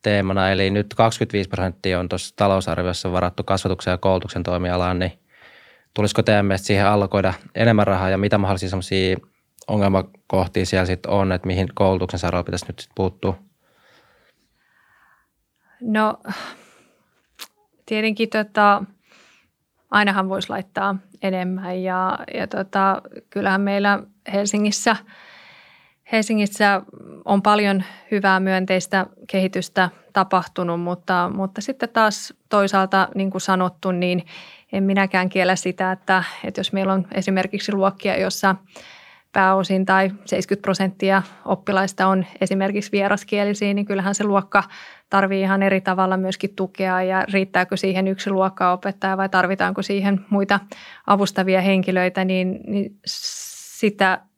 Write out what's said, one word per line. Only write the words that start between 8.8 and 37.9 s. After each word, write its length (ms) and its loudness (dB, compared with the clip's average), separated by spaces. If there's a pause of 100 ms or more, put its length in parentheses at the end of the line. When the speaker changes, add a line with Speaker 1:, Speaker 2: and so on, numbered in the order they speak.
Speaker 1:
ongelmakohtia 960 0
siellä 200 0
sit 200 -4
on, 260 2
että 140 -4
mihin 280 0
koulutuksen 460 0
saralla 240 -2
pitäisi 220 -8
nyt 120 -14
sit 160 -20
puuttua? 440 -4 (2500)
Speaker 2:
No, 380 0 (1700)
tietenkin 420 -2
tota, 540 2 (1080)
ainahan 380 2
vois 220 -6
laittaa 460 -4 (260)
enemmän 600 -4
ja, 360 -2 (160)
ja 120 -6
tota, 560 0 (280)
kyllähän 300 0
meillä 420 2 (300)
Helsingissä, 640 0 (1160)
Helsingissä 680 2 (420)
on 180 2
paljon 420 4 (260)
hyvää 300 2
myönteistä 680 0 (200)
kehitystä 640 0 (220)
tapahtunut, 680 0
mutta, 540 -2
mutta 260 -6
sitten 280 -6
taas 460 0 (140)
toisaalta, 680 2
niin 160 -2
kuin 100 -6
sanottu, 500 0
niin 360 0 (460)
en 120 0
minäkään 440 2
kiellä 280 2
sitä, 360 -2
että, 320 0 (200)
että 160 -6
jos 120 -6
meillä 200 0
on 220 0
esimerkiksi 580 -2
luokkia, 440 0